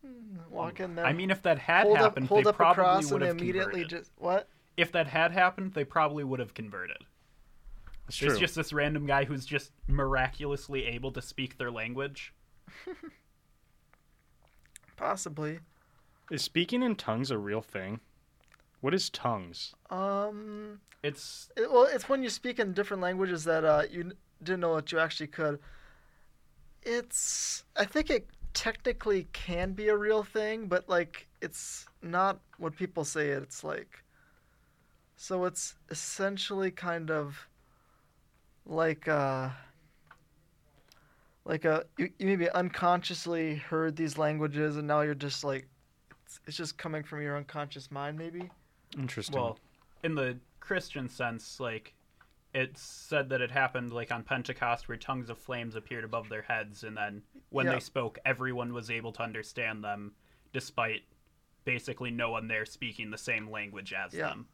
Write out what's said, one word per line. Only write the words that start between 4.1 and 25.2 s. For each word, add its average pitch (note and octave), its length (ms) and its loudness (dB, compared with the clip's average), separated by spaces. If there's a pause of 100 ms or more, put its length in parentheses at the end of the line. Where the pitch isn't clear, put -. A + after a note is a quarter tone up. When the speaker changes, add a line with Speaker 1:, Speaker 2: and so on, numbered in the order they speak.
Speaker 1:
what? F#3 320 2 (280)
Speaker 2:
If E3+ 160 4
that D#3+ 160 4
had E3 240 4
happened, F#3 420 4
they D3 100 0
probably D3+ 400 2
would C3 160 -2
have G#2+ 140 -4
converted. G2 440 -8 (1080)
Speaker 3:
That's - 140 -8
Speaker 2:
There's C#3 140 4
Speaker 3:
true. G#2+ 60 2
Speaker 2:
just F3 140 2
this D#3+ 180 -4
random D3 340 0
guy C#3 180 4
who's C3 200 -6
just - 280 -4 (160)
miraculously C#3 1000 0
able B2 260 -4
to B2+ 100 -6
speak - 360 -6
their B2 120 -2
language. B2 600 -6 (540)
Speaker 1:
<laughs> F#4 100 -10 (2000)
Possibly. D#3 640 -2 (680)
Speaker 3:
Is - 120 -2
speaking G#3 400 2
in A#3 140 2
tongues A#2+ 340 -2
a A#2 80 0
real G#2 240 -2
thing? G2+ 380 -6 (800)
What C3+ 140 2
is F#3+ 160 0
tongues? G2 640 -4 (160)
Speaker 1:
Um, G#3 880 -4 (220)
Speaker 2:
It's - 540 -8
Speaker 1:
it, A3+ 140 2
well, B3+ 220 12
it's - 160 -2
when C4+ 140 2
you B3 60 -2
speak A#3+ 320 -4
in G3 120 2
different G3 300 0
languages F3+ 420 0
that, D#3+ 200 4
uh, D3+ 260 8
you F3 120 -8
n-, F3+ 100 -6 (300)
didn't F#3 180 -2
know E3 160 4
that D#3 160 -2
you E3+ 80 2
actually D#3 260 0